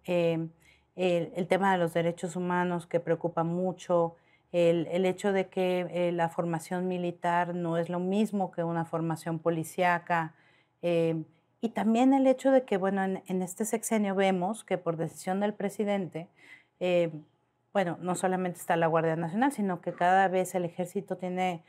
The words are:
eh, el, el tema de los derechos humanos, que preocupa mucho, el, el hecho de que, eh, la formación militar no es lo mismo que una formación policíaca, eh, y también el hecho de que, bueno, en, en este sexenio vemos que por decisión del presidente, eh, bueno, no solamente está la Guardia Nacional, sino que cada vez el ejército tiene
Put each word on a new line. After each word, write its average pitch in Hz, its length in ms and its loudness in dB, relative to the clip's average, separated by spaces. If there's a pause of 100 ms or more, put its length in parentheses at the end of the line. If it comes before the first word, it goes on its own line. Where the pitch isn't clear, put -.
eh, 170 420 0 (500)
el, 175 400 0
el 185 120 -2
tema 190 240 2
de 185 80 4
los 165 140 0
derechos 170 420 -2
humanos, 180 500 -2
que 170 140 0
preocupa 165 440 -2
mucho, 175 720 0 (360)
el, 170 400 4
el 185 160 2
hecho 185 260 0
de 190 140 2
que, 180 420 0
eh, 175 220 0
la 170 180 0
formación 170 580 -4
militar 175 680 -2
no 170 220 -2
es 165 120 -2
lo 175 100 -4
mismo 196 520 0
que 170 120 -4
una 170 220 -2
formación 165 540 -4
policíaca, 170 960 0 (480)
eh, 165 400 0 (380)
y 226 80 -2
también 226 440 4
el 269 140 4
hecho 262 240 4
de 262 120 6
que, 208 140 0
bueno, 196 260 0
en, 190 220 -4
en 185 160 -2
este 185 240 -6
sexenio 220 480 -2
vemos 190 500 0
que 185 140 -2
por 170 200 -4
decisión 180 420 -4
del 208 160 -2
presidente, 196 760 -4 (500)
eh, 175 320 2 (600)
bueno, 175 260 0
no 175 140 -4
solamente 185 460 -2
está - 160 0
la 165 100 2
Guardia 160 300 2
Nacional, 180 360 0
sino 190 300 -2
que 175 120 -6
cada 185 340 4
vez 185 260 0
el 180 120 -2
ejército 185 520 -6
tiene 180 520 -4